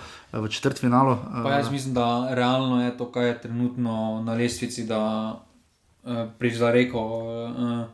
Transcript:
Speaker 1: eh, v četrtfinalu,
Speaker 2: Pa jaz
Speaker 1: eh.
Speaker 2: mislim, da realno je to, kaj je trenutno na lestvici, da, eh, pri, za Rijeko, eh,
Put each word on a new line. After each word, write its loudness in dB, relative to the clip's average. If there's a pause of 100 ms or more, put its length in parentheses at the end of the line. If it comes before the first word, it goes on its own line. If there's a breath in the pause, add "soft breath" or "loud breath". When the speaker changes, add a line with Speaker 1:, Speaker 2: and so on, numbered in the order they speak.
(260 loud breath)
Speaker 1:
eh, -6
v -2
četrtfinalu, 4 (220)
Speaker 2:
Pa -2
jaz 2
Speaker 1:
eh. -4
Speaker 2:
mislim, -4
da 2
realno 2
je 0
to, -6
kaj 0
je 0
trenutno -2 (260)
na -2
lestvici, -2
da, -2 (680)
eh, -4
pri, 0
za 2
Rijeko, 4 (480)
eh, -2